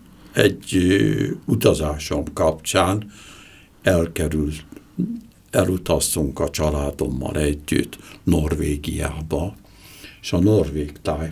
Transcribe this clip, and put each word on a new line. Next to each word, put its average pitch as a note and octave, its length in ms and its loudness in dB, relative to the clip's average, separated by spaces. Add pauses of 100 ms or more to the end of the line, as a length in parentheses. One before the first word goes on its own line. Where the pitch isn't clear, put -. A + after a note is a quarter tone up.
(340)
egy, - 420 2
ö, F#2+ 520 4 (180)
utazásom D2+ 800 0 (100)
kapcsán F2 800 0 (720)
elkerült, D#2 840 0 (840)
elutaztunk F2 920 0
a C#2+ 100 0
családommal C#2+ 880 -2
együtt D2 600 -2 (260)
Norvégiába, D2+ 1300 -2 (680)
és - 120 -8
a F2 60 2
norvég D2+ 520 2 (100)
táj D#2 300 -4